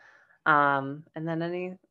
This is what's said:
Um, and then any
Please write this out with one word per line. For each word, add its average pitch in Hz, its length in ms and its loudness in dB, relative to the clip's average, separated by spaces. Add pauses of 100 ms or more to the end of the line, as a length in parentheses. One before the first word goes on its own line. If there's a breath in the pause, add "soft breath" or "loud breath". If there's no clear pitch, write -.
(480 soft breath)
Um, 143 560 2 (100)
and 160 140 -8
then 165 140 -4
any 180 320 -6 (180)